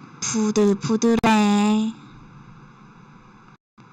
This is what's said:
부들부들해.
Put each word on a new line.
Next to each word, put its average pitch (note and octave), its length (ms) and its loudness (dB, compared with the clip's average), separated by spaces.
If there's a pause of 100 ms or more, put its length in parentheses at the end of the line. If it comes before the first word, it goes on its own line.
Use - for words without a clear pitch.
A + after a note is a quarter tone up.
(220)
부들부들해. G#3+ 1700 0 (2000)